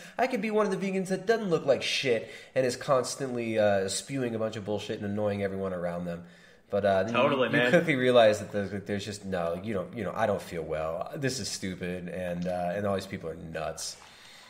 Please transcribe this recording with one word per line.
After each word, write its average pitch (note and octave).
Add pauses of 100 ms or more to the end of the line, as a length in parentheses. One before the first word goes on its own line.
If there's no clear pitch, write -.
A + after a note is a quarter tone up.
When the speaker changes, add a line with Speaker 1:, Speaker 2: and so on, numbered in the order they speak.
(180)
Speaker 1:
I B3
could B3+
be G#3+
one G#3
of F#3+
the F#3+
vegans F#3+
that F#3
doesn't A3
look D#3+
like B2
shit - (240)
and C3
is A#2+
constantly, B2
uh, G2+
spewing A#2+
a A2
bunch A2
of G2+
bullshit G#2
and G#2
annoying G2+
everyone F#2+
around F2
them." F2 (440)
But, G2+
uh, F#2+
you, A#2
Speaker 2:
Totally, C3
Speaker 1:
you A2+
Speaker 2:
man. A#2+
Speaker 1:
quickly E3
realize A#2+
that G2+
there's, G2
there's G2+
just, G2+
no, F2+
you A2
don't, F2+
you A2+
know, F2+
I A2+
don't G2
feel E2+
well. D#2+
This C3
is G2
stupid, F2+
and, F2
uh, F2
and G#2
all G2
these F#2+
people E2
are D#2+
nuts. D#2+ (540)